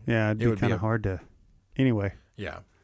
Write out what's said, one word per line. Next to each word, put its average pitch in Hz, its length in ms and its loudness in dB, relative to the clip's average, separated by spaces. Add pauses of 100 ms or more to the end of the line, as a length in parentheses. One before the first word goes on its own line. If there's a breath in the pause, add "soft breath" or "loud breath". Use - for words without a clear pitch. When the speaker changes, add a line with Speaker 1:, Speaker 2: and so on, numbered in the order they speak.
Speaker 1:
Yeah, 110 260 2
it'd 110 100 -2
Speaker 2:
It 117 40 2
Speaker 1:
be 120 40 4
Speaker 2:
would 113 80 2
be 95 40 -6
Speaker 1:
kinda 117 140 2
Speaker 2:
a 92 40 -2
Speaker 1:
hard 110 240 0
to, 95 180 -4 (560)
anyway. 113 360 2 (220)
Speaker 2:
Yeah. 90 240 -10 (240)